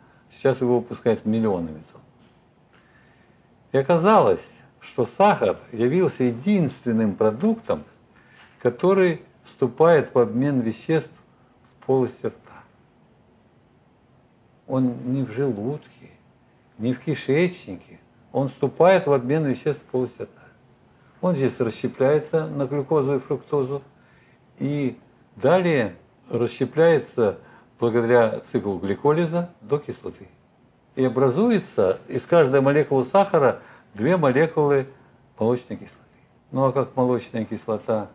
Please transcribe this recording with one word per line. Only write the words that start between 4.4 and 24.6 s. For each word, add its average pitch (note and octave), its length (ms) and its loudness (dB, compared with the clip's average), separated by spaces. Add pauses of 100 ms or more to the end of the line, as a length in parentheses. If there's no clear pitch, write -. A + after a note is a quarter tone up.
что - 240 -6
сахар A#2+ 520 2 (160)
явился C3 520 0
единственным B2 920 -2
продуктом, A2+ 680 -2 (800)
который F3+ 600 0 (220)
вступает D3+ 720 2
в - 40 4
обмен B2 420 0
веществ C3 500 -4 (680)
в - 60 -20
полость B2+ 380 -2
рта. - 380 -12 (2000)
Он B2+ 260 -2 (120)
не C3 180 -2
в A2 80 -8
желудке, B2+ 800 -6 (680)
не A#2 140 -2
в B2 80 -8
кишечнике, C#3+ 1000 -4 (340)
он C3+ 160 -2
вступает F3 580 2
в C#3+ 60 2
обмен C#3 320 0
веществ C3+ 380 -4
в - 40 -20
полость B2+ 340 -6
рта. - 220 -16 (800)
Он - 140 0
здесь C3+ 240 -2
расщепляется C#3+ 880 -2
на C#3+ 200 -6
глюкозу C#3 500 -2
и - 20 -4
фруктозу, C#3 640 -6 (760)
и C#3 380 -4 (380)